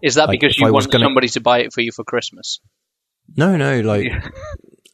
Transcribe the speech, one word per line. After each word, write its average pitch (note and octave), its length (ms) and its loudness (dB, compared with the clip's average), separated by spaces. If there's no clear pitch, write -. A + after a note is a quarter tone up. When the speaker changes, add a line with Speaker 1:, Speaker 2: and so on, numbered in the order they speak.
Speaker 1:
Is C#3+ 120 0
that D3+ 140 4
Speaker 2:
like, - 120 0
Speaker 1:
because C#3+ 160 2
Speaker 2:
if C3+ 40 0
Speaker 1:
you C#3 60 4
Speaker 2:
I A2 40 4
was C3 160 4
Speaker 1:
want - 60 -6
Speaker 2:
gonna B2 120 4
Speaker 1:
somebody C3 240 2
to B2+ 120 -6
buy B2 200 2
it A#2+ 120 -4
for B2 100 -2
you A#2 100 -4
for A2+ 120 -12
Christmas? - 560 -8
Speaker 2:
No, F3+ 200 2
no, C3+ 240 0
like, G#2 260 0
Speaker 1:
Yeah. - 220 -8